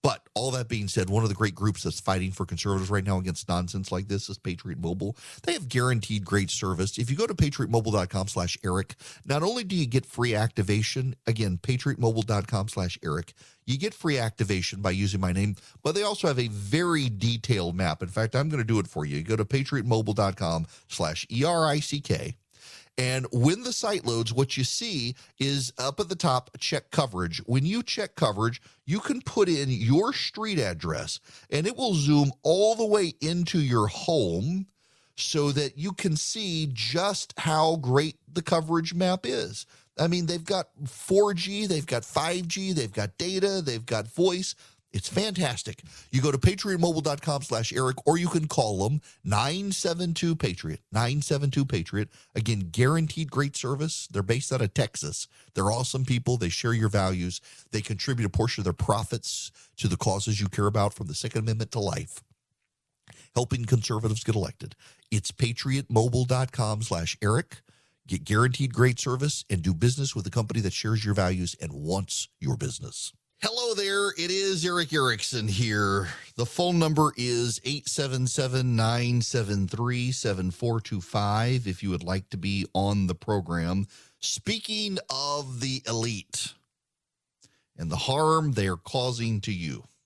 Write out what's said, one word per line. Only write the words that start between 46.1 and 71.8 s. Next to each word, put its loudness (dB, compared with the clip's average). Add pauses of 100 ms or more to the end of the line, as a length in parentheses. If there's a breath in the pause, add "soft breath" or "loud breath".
You 2
go 2
to 0
patriot 2
mobile 2
dot -2
com -2
slash -2
eric, 0 (100)
or 6
you 0
can 0
call 2
them, 0 (220 loud breath)
nine 0
seven 0
two 2
patriot, -4 (120)
nine 2
seven 0
two 2
patriot. -2 (240 loud breath)
Again, -2
guaranteed 2
great -2
service. -4
They're -2
based 0
out 2
of -2
Texas. -2 (260 soft breath)
They're 2
awesome 0
people. 2
They 0
share 0
your 4
values. 0 (300 loud breath)
They -2
contribute -2
a 0
portion 0
of -2
their 0
profits -2 (260 loud breath)
to 0
the 2
causes 0
you 0
care 0
about, 2
from -8
the -8
Second -4
Amendment -2
to -4
life, -4 (1120 loud breath)
helping 0
conservatives 0
get 0
elected. -4 (380 loud breath)
It's -2
patriot -2
mobile 4
dot 0
com 0
slash -2
eric. 0 (460 soft breath)
Get -4
guaranteed 2
great 4
service -2
and 0
do 2
business 2
with -4
a -6
company 0
that -2
shares -2
your 2
values 0
and -8
wants -2 (120)